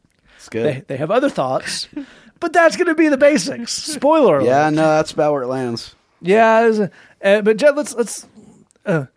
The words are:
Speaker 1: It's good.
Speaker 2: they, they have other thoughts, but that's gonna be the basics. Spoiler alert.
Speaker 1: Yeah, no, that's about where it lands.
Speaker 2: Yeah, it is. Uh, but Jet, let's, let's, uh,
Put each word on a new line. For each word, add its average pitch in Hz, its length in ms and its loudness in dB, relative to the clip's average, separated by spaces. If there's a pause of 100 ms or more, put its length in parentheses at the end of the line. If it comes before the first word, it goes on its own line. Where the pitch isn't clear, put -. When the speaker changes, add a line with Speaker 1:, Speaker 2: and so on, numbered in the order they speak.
(380)
Speaker 1:
It's - 120 -20
good. 113 160 -4
Speaker 2:
they, 135 220 -4
they 135 100 -8
have 156 140 -6
other 262 180 0
thoughts, - 580 -6 (520)
but 330 140 -6
that's 330 240 4
gonna 339 180 0
be 320 140 2
the 277 80 2
basics. 262 560 0
Spoiler 277 640 2
alert. 123 80 0
Speaker 1:
Yeah, 143 220 2
no, 156 180 0
that's 156 240 0
about 151 220 -2
where 135 100 -4
it 123 40 -6
lands. 123 480 -8 (260)
Speaker 2:
Yeah, 220 440 4
it 226 40 4
is. 214 100 0 (440)
Uh, 202 180 2
but 214 160 0
Jet, 285 180 2
let's, 294 200 -6
let's, - 320 -6 (580)
uh, 160 200 -2 (120)